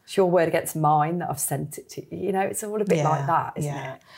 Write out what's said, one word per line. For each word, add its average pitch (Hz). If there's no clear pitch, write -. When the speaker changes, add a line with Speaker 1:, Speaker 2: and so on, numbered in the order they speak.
Speaker 1:
It's -
your 190
word 170
against 165
mine 156
that 165
I've 139
sent 151
it -
to -
you. 180
You 196
know, 190
it's 202
all 214
a 208
bit 185
Speaker 2:
Yeah, 151
Speaker 1:
like 143
that, 143
isn't 147
Speaker 2:
yeah. 135
Speaker 1:
it? -